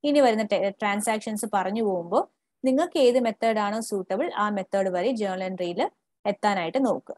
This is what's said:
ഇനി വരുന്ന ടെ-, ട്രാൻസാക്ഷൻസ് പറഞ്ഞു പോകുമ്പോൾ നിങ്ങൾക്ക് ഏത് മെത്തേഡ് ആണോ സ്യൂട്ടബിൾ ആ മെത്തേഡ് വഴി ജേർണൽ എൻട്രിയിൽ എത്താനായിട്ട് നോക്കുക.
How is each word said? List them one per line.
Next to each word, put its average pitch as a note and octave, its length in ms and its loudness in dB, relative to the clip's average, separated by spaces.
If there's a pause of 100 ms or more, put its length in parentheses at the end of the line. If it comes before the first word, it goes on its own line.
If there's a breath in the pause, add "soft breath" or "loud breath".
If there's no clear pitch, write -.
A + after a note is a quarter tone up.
ഇനി D4 160 4
വരുന്ന A3 220 4 (100)
ടെ-, G3 280 0
ട്രാൻസാക്ഷൻസ് G#3+ 720 -2
പറഞ്ഞു G3+ 280 0
പോകുമ്പോൾ F#3+ 420 0 (400)
നിങ്ങൾക്ക് D4 340 2
ഏത് B3 220 6
മെത്തേഡ് A3+ 380 0
ആണോ G#3 220 -2
സ്യൂട്ടബിൾ G#3+ 560 -4
ആ G#3 120 0
മെത്തേഡ് G3 400 -2
വഴി F3+ 240 0
ജേർണൽ F#3+ 320 -4
എൻട്രിയിൽ F#3 360 -4 (440)
എത്താനായിട്ട് G3+ 600 0
നോക്കുക. - 320 -2